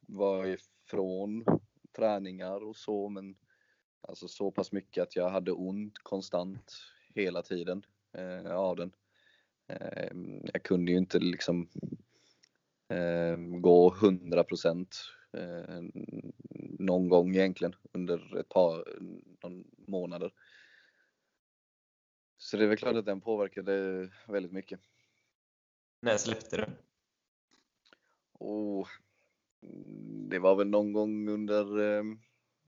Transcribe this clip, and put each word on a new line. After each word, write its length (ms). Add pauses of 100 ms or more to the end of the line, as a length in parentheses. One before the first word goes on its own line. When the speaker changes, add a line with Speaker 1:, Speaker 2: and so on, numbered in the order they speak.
Speaker 1:
var 460
ifrån 960 (520)
träningar 680
och 120
så, 320
men 280 (640)
alltså 280
så 220
pass 220
mycket 300
att 140
jag 140
hade 220
ont 460
konstant 760 (400)
hela 280
tiden, 400 (300)
eh, 440
av 200
den. 160 (760)
Ehm, 760 (120)
jag 100
kunde 300
ju 60
inte 200
liksom, 500 (1200)
ehm, 760
gå 280
hundra 540
procent, 520 (360)
eh, 500 (960)
någon 300
gång 220
egentligen 440 (180)
under 440
ett 120
par, 360 (580)
någon 220 (220)
månader. 460 (2000)
Så 200
det 80
är 40
väl 80
klart 200
att 100
den 140
påverkade 880 (200)
väldigt 240
mycket. 280 (1200)
Speaker 2:
När 160
släppte 400
du? 100 (1700)
Speaker 1:
Och 560 (1400)
det 100
var 180
väl 120
någon 240
gång 360
under, 520
ehm, 400 (480)